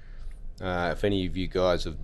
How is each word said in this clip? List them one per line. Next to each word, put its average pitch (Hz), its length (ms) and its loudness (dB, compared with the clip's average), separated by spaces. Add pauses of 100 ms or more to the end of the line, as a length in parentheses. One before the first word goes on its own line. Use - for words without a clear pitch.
(600)
Uh, 90 300 0
if - 120 -2
any 98 220 4
of 82 100 -2
you 90 120 0
guys 90 380 4
have 78 180 -6